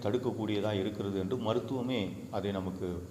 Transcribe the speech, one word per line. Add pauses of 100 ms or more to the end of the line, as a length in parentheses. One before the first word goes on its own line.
தடுக்கக்கூடியதா
இருக்கிறது
என்று
மருத்துவமே (300)
அதை
நமக்கு (200)